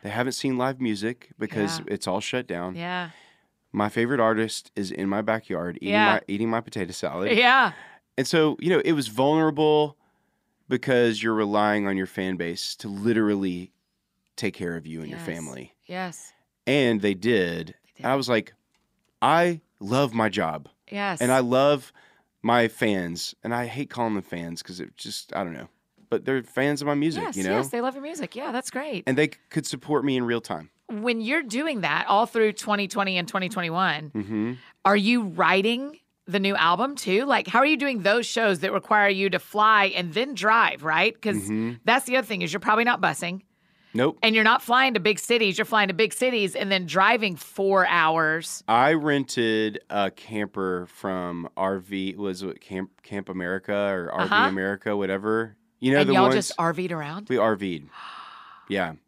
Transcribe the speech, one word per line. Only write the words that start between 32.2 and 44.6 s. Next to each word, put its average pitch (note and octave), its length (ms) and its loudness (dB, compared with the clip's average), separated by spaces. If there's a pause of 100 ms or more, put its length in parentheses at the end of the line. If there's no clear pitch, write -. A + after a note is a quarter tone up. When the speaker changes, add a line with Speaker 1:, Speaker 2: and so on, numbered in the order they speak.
Speaker 2:
through A3 280 2
twenty G3+ 340 -4
twenty F#3+ 300 -2
and F3 100 -2
twenty F#3 220 -4
twenty-one, E3 640 -2
Speaker 1:
Mm-hmm. A2 420 -4 (320)
Speaker 2:
are G3 120 6
you A#3 260 4
writing G3 760 0 (260)
the F#3+ 140 -2
new G3 160 0
album F3+ 400 2
too? G#3+ 300 0
Like, C4 220 0
how A3 120 2
are C4+ 60 6
you D4+ 120 2
doing B3+ 240 -2
those G#3 240 2
shows G#3 360 0
that F#3+ 120 -2
require G3+ 360 4
you G3 200 2
to F3+ 100 -2
fly G#3 460 4 (100)
and F3 180 -4
then C4 200 -2
drive, F#3 500 2
right? E3+ 380 2
'Cause G#3 140 0
Speaker 1:
Mm-hmm. G#2+ 380 -4 (120)
Speaker 2:
that's B3 200 4
the B3 120 0
other C4 80 0
thing G3 160 -6
is E3 120 -4
you're G3 60 -4
probably A3 260 2
not A#3+ 160 0
busing. E3+ 400 -2 (520)
Speaker 1:
Nope. C#3 300 2
Speaker 2:
And A3 120 6
you're A3 80 4
not A3+ 200 6